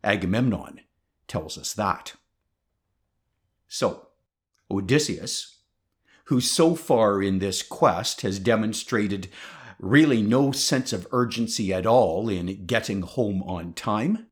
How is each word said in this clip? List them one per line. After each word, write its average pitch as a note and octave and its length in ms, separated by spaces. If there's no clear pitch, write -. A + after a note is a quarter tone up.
Agamemnon G#2 760
tells D#2 280
us - 160
that. G2+ 400
So, - 400
Odysseus, G2 920
who B2 160
so E3 340
far G#2+ 480
in F#2+ 160
this F#2+ 240
quest A#2 580
has G2 160
demonstrated G#2+ 920
really C3 420
no B2+ 300
sense - 400
of G2 220
urgency A2+ 600
at F#2 120
all A2 420
in F#2+ 380
getting G#2+ 360
home G2+ 420
on F2 300
time C3 580